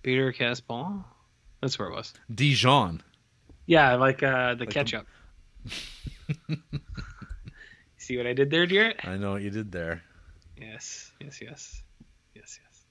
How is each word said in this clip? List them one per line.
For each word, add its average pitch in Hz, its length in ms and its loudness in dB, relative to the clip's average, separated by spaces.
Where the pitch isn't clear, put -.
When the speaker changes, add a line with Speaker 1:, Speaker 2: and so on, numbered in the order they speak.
Speaker 1:
Peter 131 320 2
Caspon? 127 680 -4
That's 131 160 -2
where 95 120 -6
it 85 60 -8
was. - 180 -10
Speaker 2:
Dijon. 123 680 4
Speaker 1:
Yeah, 147 280 8
like, 135 280 4
uh, 127 320 2
the 120 60 -10
Speaker 2:
Like 117 80 -6
a 107 40 -6
Speaker 1:
ketchup. 120 340 -2
Speaker 2:
<laughs> - 920 -10
Speaker 1:
See 127 200 -6
what 120 100 -2
I 123 60 0
did 139 160 4
there, 165 160 4
Jarrett? 202 380 2
Speaker 2:
I 92 140 -4
know 101 160 -2
what 98 100 -4
you 101 80 -4
did 104 200 -6
there. 85 300 -4
Speaker 1:
Yes, - 600 -16
yes, 143 220 -16
yes. - 420 -16
Yes, - 280 -20
yes. - 260 -20